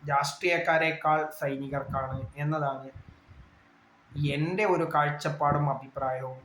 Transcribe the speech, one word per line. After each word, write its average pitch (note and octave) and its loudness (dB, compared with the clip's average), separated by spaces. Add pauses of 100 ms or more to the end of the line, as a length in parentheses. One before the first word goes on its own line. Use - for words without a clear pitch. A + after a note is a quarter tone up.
(100)
രാഷ്ട്രീയക്കാരെക്കാൾ D#3+ 2 (220)
സൈനികർക്കാണ് C3+ -4 (240)
എന്നതാണ് C#3 -2 (1500)
എൻ്റെ F3 0 (100)
ഒരു E3 2 (100)
കാഴ്ചപ്പാടും D3 2
അഭിപ്രായവും. C3 -4